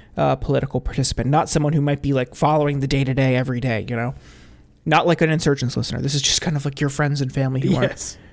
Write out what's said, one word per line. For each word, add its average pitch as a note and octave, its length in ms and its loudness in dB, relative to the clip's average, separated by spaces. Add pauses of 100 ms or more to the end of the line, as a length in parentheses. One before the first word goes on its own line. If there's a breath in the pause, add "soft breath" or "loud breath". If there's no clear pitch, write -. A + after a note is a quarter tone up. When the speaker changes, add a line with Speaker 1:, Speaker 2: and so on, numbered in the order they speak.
(160 loud breath)
Speaker 1:
uh, C#3+ 200 0
political - 440 -2
participant, - 500 -2
not D#3 180 2
someone D3 240 2
who D#3 80 2
might C#3+ 220 0
be, C#3 100 0
like, B2+ 220 -2
following D3 460 2
the C3+ 60 -2
day-to-day C3 500 2
every B2+ 240 -2
day, A2+ 280 -2
you B2 60 -4
know? A#2+ 200 -4 (720 loud breath)
Not D#3 200 4
like E3+ 140 2
an D#3+ 100 4
Insurgents C#3+ 460 0
listener. B2+ 240 -4
This C#3+ 140 -2
is C#3 80 0
just - 180 0
kind D#3 160 -2
of, C3+ 80 -4
like, C#3 160 -6
your C#3+ 100 0
friends C#3+ 300 0
and C3 120 -2
family C3+ 280 -2
who F#3+ 120 2
Speaker 2:
Yes. - 440 -2 (160)